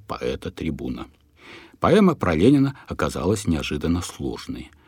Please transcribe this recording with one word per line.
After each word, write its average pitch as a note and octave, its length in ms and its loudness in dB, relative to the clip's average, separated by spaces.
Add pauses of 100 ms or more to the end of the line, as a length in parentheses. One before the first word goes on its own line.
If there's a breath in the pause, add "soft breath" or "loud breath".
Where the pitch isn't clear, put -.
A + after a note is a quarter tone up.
поэта-трибуна. - 1000 -8 (720 loud breath)
Поэма F3 360 6
про F2 200 0
Ленина C3+ 500 4
оказалась D2+ 640 -2
неожиданно E2 540 -2
сложной. - 680 -10 (180 soft breath)